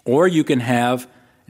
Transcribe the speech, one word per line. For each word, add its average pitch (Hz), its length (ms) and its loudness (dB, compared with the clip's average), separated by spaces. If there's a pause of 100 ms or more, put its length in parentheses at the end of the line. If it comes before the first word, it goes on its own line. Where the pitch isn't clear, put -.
Or 151 240 2
you 160 160 0
can 135 160 -2
have 123 480 -2 (420)